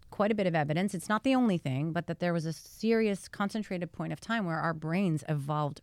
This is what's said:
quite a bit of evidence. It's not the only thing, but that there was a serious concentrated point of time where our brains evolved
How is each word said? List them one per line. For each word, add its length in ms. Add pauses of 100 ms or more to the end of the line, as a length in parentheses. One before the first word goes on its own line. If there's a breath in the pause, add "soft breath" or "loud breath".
(120)
quite 200
a 40
bit 100
of 80
evidence. 400
It's 160
not 140
the 100
only 240
thing, 340
but 160
that 120
there 140
was 120
a 80
serious 720
concentrated 640
point 220
of 60
time 260
where 140
our 160
brains 540
evolved 540